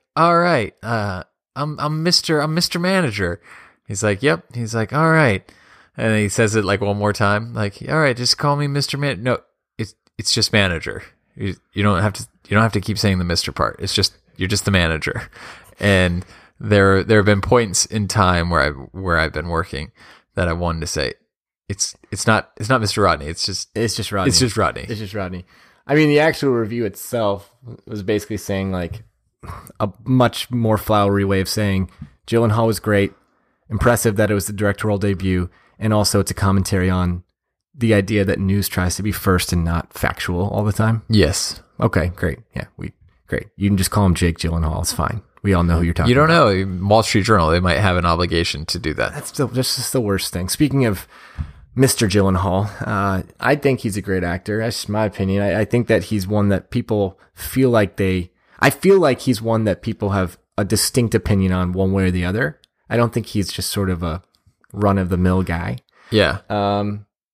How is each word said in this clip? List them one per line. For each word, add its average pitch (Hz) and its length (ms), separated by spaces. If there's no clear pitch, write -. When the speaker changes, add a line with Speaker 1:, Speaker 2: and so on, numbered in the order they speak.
Speaker 1:
"All 170 220
right, 165 360
uh, 101 400
I'm, 147 240
I'm 151 240
Mister, 170 380
I'm 156 140
Mister 175 240
Manager." 131 600
He's 101 160
like, 104 200
"Yep." 160 320
He's 117 180
like, 113 180
"All 160 200
right." 135 380
And 113 200
he 107 120
says 113 260
it, 104 100
like, 98 160
one 101 160
more 104 160
time, 107 400
like, 107 240
"All 156 120
right, 135 180
just 123 220
call 143 160
me 147 120
Mister 143 300
Man-, 139 260
no, 123 140
it's, - 160
it's - 160
just - 180
manager. 90 520
You, 98 180
you 104 100
don't 98 180
have 101 120
to, - 140
you - 80
don't 110 80
have 110 100
to 101 80
keep 98 160
saying 98 200
the 90 80
Mister 85 280
part. - 260
It's - 140
just, - 200
you're 92 120
just 101 160
the 101 60
manager." 82 580
And 92 460
there, 98 440
there 110 160
have 98 60
been 101 160
points - 440
in 104 220
time 90 420
where 82 120
I, 71 80
where 82 480
I've 78 160
been 78 160
working 82 420
that 90 140
I 82 40
wanted 82 280
to - 60
say, 69 260
"It's, - 260
it's - 160
not, 107 300
it's 107 120
not 127 120
Mister 110 200
Rodney. 78 260
It's 82 180
just, - 300
Speaker 2:
It's 113 200
just - 160
Rodney. 95 180
Speaker 1:
it's 85 100
just 120 180
Rodney." 80 320
Speaker 2:
It's 110 100
just 101 140
Rodney. 92 320
I 143 80
mean, 151 140
the 147 100
actual 151 320
review 117 340
itself 101 680
was 104 160
basically 104 340
saying, 98 360
like, 90 300
a 104 100
much 123 480
more 110 260
flowery 101 460
way 98 160
of 95 80
saying 98 420
Gyllenhaal 117 400
was 110 140
great, 101 320
impressive 117 480
that 107 140
it - 20
was 101 140
the 104 60
directorial 101 440
debut, 92 520
and 110 160
also 104 260
it's 95 120
a - 40
commentary 95 540
on 90 340
the 117 200
idea 101 300
that 95 160
news 98 300
tries 90 260
to 95 80
be 104 80
first 90 400
and 85 140
not 82 280
factual - 540
all 107 160
the 104 80
time. 110 380
Speaker 1:
Yes. - 520
Speaker 2:
Okay, - 260
great. 87 320
Yeah, - 100
we, - 160
great. - 200
You 101 120
can 101 80
just 92 140
call 101 140
him 87 100
Jake 85 220
Gyllenhaal. 82 440
It's - 120
fine. 95 280
We 101 100
all 85 100
know 85 160
who 87 40
you're 85 100
talking 95 160
Speaker 1:
You 123 60
don't 151 160
Speaker 2:
about. 135 240
Speaker 1:
know. 95 320
Wall 107 160
Street 98 220
Journal, 87 240
they 85 100
might 90 200
have 92 180
an 87 80
obligation 85 600
to - 120
do 78 160
that. - 180
Speaker 2:
That's 147 180
the, 139 160
that's 123 280
just - 180
the 135 80
worst 101 320
thing. 92 140
Speaking 135 380
of 101 200
Mister 127 320
Gyllenhaal, 98 640
uh, 98 360
I 131 140
think 139 260
he's 104 160
a 101 40
great 92 220
actor. 92 360
That's 110 180
just - 120
my 107 160
opinion. 98 380
I, 98 180
I 107 40
think 120 220
that 110 180
he's 101 200
one 101 240
that - 220
people 104 480
feel - 360
like 107 280
they, 92 340
I - 80
feel 190 300
like 135 200
he's 113 220
one 113 240
that 95 160
people 104 300
have 95 280
a 104 60
distinct 110 500
opinion 95 380
on 90 220
one 95 180
way 95 140
or 92 60
the 90 120
other. 113 380
I - 60
don't 117 180
think 113 140
he's 98 240
just - 180
sort 98 200
of 87 120
a 87 220
run-of-the-mill 92 720
guy. 87 340
Speaker 1:
Yeah. 95 280
Speaker 2:
Um, 104 560